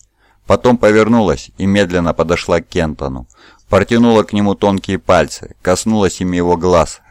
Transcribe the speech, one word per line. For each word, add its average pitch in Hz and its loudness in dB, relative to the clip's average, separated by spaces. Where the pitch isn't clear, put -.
Потом 117 2
повернулась 107 2
и 95 -4
медленно 90 0
подошла 85 -2
к - -16
Кентону. 69 -6
Протянула 113 2
к - -4
нему 101 0
тонкие 98 -2
пальцы, - -2
коснулась 95 -2
ими 90 -4
его 87 0
глаз, 82 0